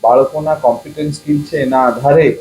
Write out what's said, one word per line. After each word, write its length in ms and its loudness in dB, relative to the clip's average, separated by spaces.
બાળકોના 500 2
કોમ્પિટન્સ 600 -4
સ્કિલ 280 -4
છે 140 -8
એના 260 0
આધારે 580 2